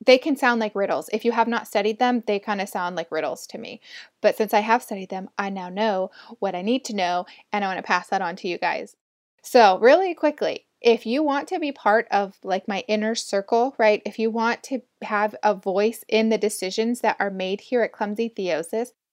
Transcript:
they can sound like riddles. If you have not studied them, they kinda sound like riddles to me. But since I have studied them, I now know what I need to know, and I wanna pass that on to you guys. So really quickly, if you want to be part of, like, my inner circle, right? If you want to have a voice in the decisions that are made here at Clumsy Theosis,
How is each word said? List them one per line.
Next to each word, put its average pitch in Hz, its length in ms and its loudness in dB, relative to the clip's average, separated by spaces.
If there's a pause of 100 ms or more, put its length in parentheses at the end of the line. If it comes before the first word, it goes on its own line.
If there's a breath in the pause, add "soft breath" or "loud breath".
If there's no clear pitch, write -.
they 254 140 10
can 269 180 0
sound 240 240 2
like 214 140 -4
riddles. 175 380 -2
If 214 120 -4
you 233 60 2
have 226 160 2
not 226 220 -4
studied 214 320 -2
them, 247 260 0
they 202 140 0
kinda 202 260 -4
sound 180 300 -6
like 165 160 -6
riddles 156 360 -4
to - 100 -14
me. - 220 -14 (400 loud breath)
But 214 160 4
since 214 160 0
I 214 80 4
have 226 220 2
studied 190 280 -12
them, 190 180 -8 (100)
I 202 120 -4
now 190 180 -8
know 190 420 -2 (300 loud breath)
what 190 160 -2
I 180 60 -6
need 247 240 -2
to 208 100 -6
know, 180 300 -2 (260 loud breath)
and 202 120 -2
I 196 40 -2
wanna 185 140 -6
pass 180 260 0
that 190 140 -2
on 175 140 -6
to 196 120 -8
you 170 100 -6
guys. 180 380 -4 (460)
So 202 360 6
really 330 360 6
quickly, 294 520 -2 (140)
if 233 260 2
you 254 160 0
want 285 260 -2
to 359 120 -6
be 294 100 -4
part 226 400 0
of, 202 320 -2
like, 196 240 -4
my 196 220 -6
inner 214 260 0
circle, 233 640 0
right? 214 260 4
If - 140 -8
you 226 120 0
want 226 340 -2
to 254 180 -8 (200)
have 214 400 -2
a 214 120 4
voice 202 540 -2
in 220 220 2
the 214 80 2
decisions 214 640 -2
that 202 180 0
are 202 100 -2
made 190 300 -6
here 240 220 0
at 202 100 -2
Clumsy 214 360 -4
Theosis, 196 640 -4 (220)